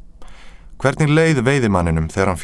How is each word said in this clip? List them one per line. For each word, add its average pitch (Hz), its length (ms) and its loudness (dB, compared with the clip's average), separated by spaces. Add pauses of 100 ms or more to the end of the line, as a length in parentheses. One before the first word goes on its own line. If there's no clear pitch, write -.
(800)
Hvernig 143 320 0
leið 160 320 4
veiðimanninum 92 680 2
þegar 95 180 0
hann 85 120 -4